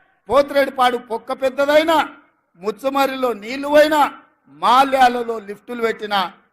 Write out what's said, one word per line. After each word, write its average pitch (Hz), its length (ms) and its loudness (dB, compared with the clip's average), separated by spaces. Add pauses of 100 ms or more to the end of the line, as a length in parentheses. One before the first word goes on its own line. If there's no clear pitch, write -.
(300)
పోతిరెడ్డిపాడు 269 680 0
పొక్క 226 360 -10
పెద్దదైనా, 277 840 0 (400)
ముచ్చమరిలో 262 760 -4
నీళ్లు 240 360 -10
పోయినా, 294 540 2 (260)
మాల్యాలలో 240 880 2
లిఫ్టులు 208 440 -12
పెట్టిన 208 500 -4 (200)